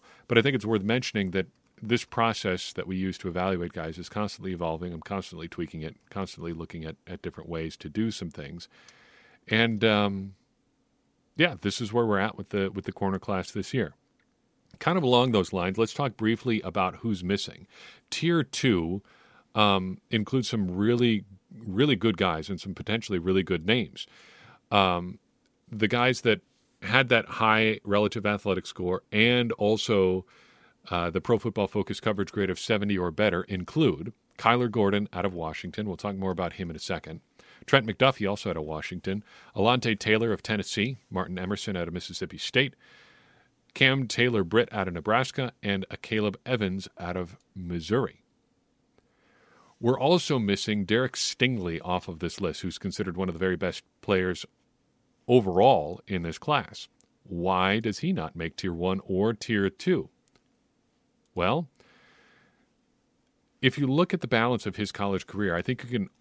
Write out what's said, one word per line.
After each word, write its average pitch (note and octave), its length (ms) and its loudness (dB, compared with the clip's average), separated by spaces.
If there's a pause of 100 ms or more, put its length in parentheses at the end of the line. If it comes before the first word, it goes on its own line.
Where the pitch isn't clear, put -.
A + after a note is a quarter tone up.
(280)
but A#2+ 80 0
I A#2 60 10
think C3+ 140 2
it's G#2 100 -4
worth A2 160 0
mentioning G#2+ 500 -2
that F#2 140 0 (340)
this A2+ 260 0
process A2 680 -2
that - 140 -8
we F#2 100 -4
use F#2 220 -4
to - 80 -10
evaluate F2 460 -2
guys E2 260 -8
is F2 100 -14
constantly G2 420 -6
evolving. E2+ 420 -6
I'm D#2+ 80 -12
constantly F2 460 -10
tweaking D#2+ 360 -10
it, D#2 120 -12 (140)
constantly F2 440 -8
looking D#2+ 320 -12
at, D#2 100 -10 (100)
at F2+ 160 -14
different E2 260 -12
ways E2 300 -8
to - 100 -14
do G#2+ 220 -2
some F2+ 220 -8
things. E2+ 360 -14 (800)
And, A2+ 380 2
um, G2+ 480 2 (1040)
yeah, D#3 240 4
this - 180 -2
is A2 140 -4
where A#2+ 120 2
we're G#2 140 2
at G#2+ 180 -2
with G2 120 -12
the, G2 200 0
with F#2+ 140 -8
the - 80 -6
corner F#2+ 280 -2
class F#2 320 -4
this - 220 -6
year. G#2+ 200 -2 (840)
Kind - 180 2
of D#3+ 60 2
along B2 280 6
those G2+ 220 4
lines, F#2+ 240 0
let's A2 160 2
talk C#3 240 -2
briefly A2+ 440 0
about F2+ 360 -2
who's G2+ 260 -2
missing. F2+ 440 -4 (420)
Tier E3 340 2
two, F#2 580 0 (540)
um, G2 440 4 (120)
includes A#2 380 0
some G2+ 200 0
really, A2+ 540 2 (420)
really A#2+ 300 2
good G2+ 220 2
guys E2 320 0
and F#2+ 100 -6
some F#2+ 160 -10
potentially G#2+ 440 -2
really F#2 240 2
good E2 220 -2
names. A2 400 0 (640)
Um, F2+ 480 2 (520)
the G#2+ 160 0
guys B2 340 2
that A2 200 2 (420)
had B2 260 4
that A#2 160 4
high A2 580 2
relative G2+ 420 2
athletic G2+ 420 0
score F#2 440 -4
and A#2+ 420 4
also, G2+ 720 2 (640)
uh, F2 180 0
the E2+ 120 -2
Pro A#2 180 2
Football G#2 280 -2
Focus G2+ 320 -4
coverage G2+ 320 -2
grade G2 180 0
of F2+ 100 -4
seventy G#2 380 0
or F2+ 140 0
better F#2 320 2
include A2 720 -2 (240)
Kyler A#2+ 320 4
Gordon G#2 420 2
out F2+ 140 -2
of F#2+ 80 -2
Washington. F2 540 -8
We'll F2+ 100 -6
talk G2+ 180 -6
more F#2+ 160 -2
about F2 220 -4
him F2 160 -8
in D#2+ 60 -10
a D2 40 -14
second. E2 420 -8 (440)
Trent B2+ 220 4
McDuffie, A2 420 2
also G2+ 220 -4
out D#2+ 60 -6
of D#2 60 -4
Washington. F2 600 -6 (320)
Alontae A2+ 420 2
Taylor A2 340 2
of F#2+ 120 -4
Tennessee. A2 540 -2 (120)
Martin F2+ 300 -4
Emerson F#2+ 360 -4
out E2+ 120 -2
of E2+ 60 -8
Mississippi F2 440 -10
State. C3+ 380 0 (960)
Cam C3+ 340 4
Taylor-Britt A#2 640 2
out G2 160 -2
of F2 60 -4
Nebraska. A2+ 580 0 (100)
And G2 280 0
a - 80 -10
Caleb G#2 480 -2
Evans G2 420 -2 (120)
out F2+ 180 -6
of F2+ 180 -6 (200)
Missouri. F2+ 640 -2 (1600)
We're B2 180 4
also D3+ 400 4
missing G2+ 460 0
Derek A#2 280 2
Stingley F#2+ 720 -2
off F2+ 240 -2
of E2+ 120 -10
this F2 200 -4
list, E2+ 220 -4
who's F2+ 160 -6
considered F#2 400 -6
one F#2 100 -2
of E2+ 80 -4
the E2 40 -10
very F#2 180 0
best F2 260 -4 (180)
players F#2 440 0 (840)
overall G2 800 6
in F#2 140 -4
this E2 160 -6
class. - 500 -4 (360)
Why F#2 560 2
does A2 200 -4
he F3+ 140 -2
not D#2+ 220 -6
make E2 200 -6
Tier F#2 160 -4
one F#2 320 -2
or G2+ 300 0
Tier G2+ 360 0
two? E3 400 0 (1300)
Well, A#2+ 320 0 (1900)
if C3 160 4
you C#3+ 80 0
look D3 280 2
at F3 80 -2
the C#3 60 -4
balance A#2 380 2
of G2 120 -4
his G#2 140 -4
college G2 360 -2
career, G2 280 -2
I F2 60 0
think B2+ 220 -4
you A#2+ 60 -12
can G#2+ 200 -2 (120)